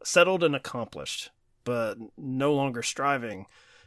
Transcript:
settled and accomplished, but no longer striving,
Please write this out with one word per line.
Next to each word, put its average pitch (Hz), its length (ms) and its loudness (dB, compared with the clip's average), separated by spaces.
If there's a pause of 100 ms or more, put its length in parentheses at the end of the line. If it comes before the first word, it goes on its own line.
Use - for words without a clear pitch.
settled 175 420 6
and 143 120 4
accomplished, - 720 -8 (360)
but 113 340 -2 (180)
no 139 380 0
longer 135 280 0
striving, 117 640 -2 (420)